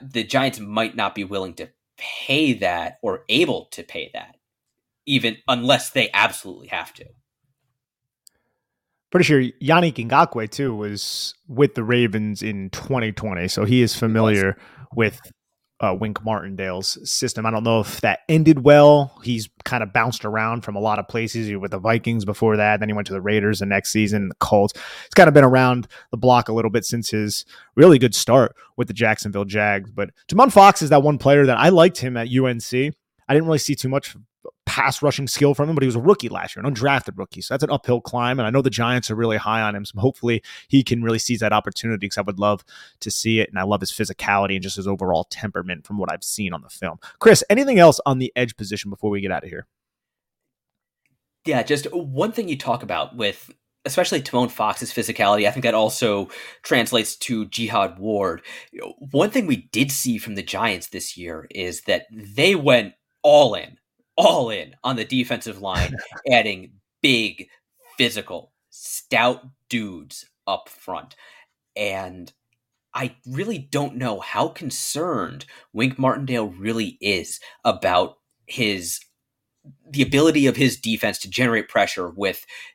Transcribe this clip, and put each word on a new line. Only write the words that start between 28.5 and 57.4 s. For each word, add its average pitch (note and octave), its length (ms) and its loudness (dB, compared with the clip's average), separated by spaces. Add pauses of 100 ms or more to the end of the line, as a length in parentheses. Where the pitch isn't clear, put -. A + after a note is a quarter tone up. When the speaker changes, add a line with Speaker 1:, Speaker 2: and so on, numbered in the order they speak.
Speaker 2:
with A#2+ 100 -4
the G2+ 80 -10
Jacksonville G#2 500 -2
Jags. G2+ 460 -2
But G2+ 200 -6 (180)
Jamon A#3 240 6
Fox G3 300 10
is C#3+ 80 2
that C#3+ 120 8
one D3 160 2
player C#3+ 280 6
that A#2+ 120 4
I D3+ 120 6
liked F3+ 280 6
him B2+ 180 -6
at A#2 120 -4
U C3 180 2
N A#2+ 140 -2
C. C3+ 320 -2 (360)
I C3+ 60 2
didn't D#3+ 120 4
really D#3+ 120 2
see C#3+ 160 -2
too B2+ 140 -6
much C3+ 260 -4 (560)
pass - 320 -2
rushing C#3 240 0
skill C#3+ 260 2
from D3 160 0
him, E3 60 -2
but C#3 80 0
he C3+ 60 2
was A#2 80 0
a A#2 40 -2
rookie C#3 280 2
last F2+ 260 -10
year, G2 100 -12
an C#3+ 80 -2
undrafted A#2+ 460 -2
rookie. F#2+ 220 -12
So - 120 -8
that's C#3 120 -2
an - 80 -2
uphill B2 280 -2
climb. B2 380 -4
And A2+ 80 -2
I A2 40 -2
know C3+ 120 2
the C#3 80 2
Giants A#2+ 400 -2
are G#2+ 60 -4
really A2+ 200 0
high A2 260 -2
on G#2+ 120 -2
him. G2+ 100 -8
So - 140 -12
hopefully A#2+ 460 0 (240)
he C3+ 160 4
can A#2 180 -2
really A2+ 160 0
seize A2+ 220 -4
that G#2+ 120 0
opportunity, G#2 560 -4
'cause - 100 -10
I - 20 -4
would F#2+ 180 -6
love G#2 260 0 (360)
to G#2+ 100 -10
see A2 300 0
it. - 80 0
And G2 100 -8
I F#2 60 -2
love G2+ 160 0
his F#2+ 100 -8
physicality G2 640 -2
and F#2 80 -4
just F#2+ 140 -10
his F#2+ 100 -8
overall F#2 380 -2
temperament F2+ 640 -10
from G#2 100 -8
what E2+ 140 -6
I've F2 100 -10
seen F#2+ 320 -8
on C#2+ 80 -12
the A1 60 -20
film. E2+ 320 -12 (180)
Chris, - 320 8
anything B3 300 4
else D#3+ 260 8
on C3 120 0
the B2+ 180 -4
edge A#2+ 200 -4
position G2+ 340 -10
before G#2 200 -4
we G2+ 100 -4
get F#2+ 120 -6
out E2 100 -4
of F2 80 -16
here? - 160 -16 (1800)
Speaker 1:
Yeah, B2+ 180 0
just C#3+ 280 -2
one E3 380 -4
thing G#3+ 180 -6
you C#3+ 80 -4
talk A#2 280 -4
about E2 320 -6
with, - 340 -6 (340)
especially E3 380 -2
Timon B2 280 -2
Fox's G#2+ 420 -6
physicality, G#2 560 0
I - 20 0
think - 140 -6
that A#2 100 0
also A2 540 0 (340)
translates A2+ 540 -2
to A2 300 -6